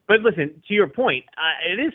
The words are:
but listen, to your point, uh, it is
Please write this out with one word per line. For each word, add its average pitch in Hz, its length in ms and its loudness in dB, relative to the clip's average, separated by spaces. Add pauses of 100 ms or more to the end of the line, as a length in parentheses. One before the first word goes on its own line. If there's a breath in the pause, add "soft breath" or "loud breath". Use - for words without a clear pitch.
but 220 140 4
listen, 160 480 -2
to 208 60 -2
your 196 140 4
point, 160 360 -2 (120)
uh, 160 360 -4
it 202 60 -4
is 294 160 -2